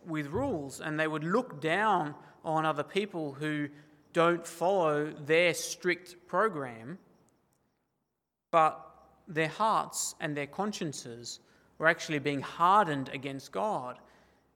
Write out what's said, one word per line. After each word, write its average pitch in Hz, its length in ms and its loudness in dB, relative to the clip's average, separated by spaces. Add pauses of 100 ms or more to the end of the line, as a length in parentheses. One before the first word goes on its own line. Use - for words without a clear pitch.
with 151 220 -4
rules, 170 520 -4
and 156 180 -4
they 156 80 2
would 156 160 -2
look 190 380 0
down 170 540 2 (280)
on 156 220 0
other 147 180 2
people 165 520 -4
who 147 340 -2 (460)
don't 170 320 4
follow 156 640 2 (140)
their 165 260 6
strict - 640 -4 (100)
program, 147 720 -2 (1500)
but 160 300 4 (480)
their 156 200 0
hearts 160 720 -2
and 151 140 -4
their 143 120 -4
consciences 139 920 -8 (380)
were 156 80 0
actually 165 320 0
being 139 220 0
hardened 165 720 4
against 135 400 -10
God. 170 460 -4 (580)